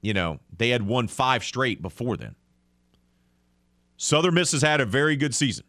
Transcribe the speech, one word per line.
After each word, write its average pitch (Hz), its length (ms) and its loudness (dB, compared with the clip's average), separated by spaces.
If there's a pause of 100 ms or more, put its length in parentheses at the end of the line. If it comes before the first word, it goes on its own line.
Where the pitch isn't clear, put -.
you 107 120 -2
know, 85 260 0 (180)
they 117 120 2
had 123 120 2
won 113 260 0
five 127 380 0
straight 123 360 -2
before 104 360 -6
then. - 180 -14 (1600)
Southern 165 380 0
Miss 175 180 2
has 147 120 0
had 151 180 4
a 127 40 2
very 143 300 2
good 139 180 -2
season. 131 360 -2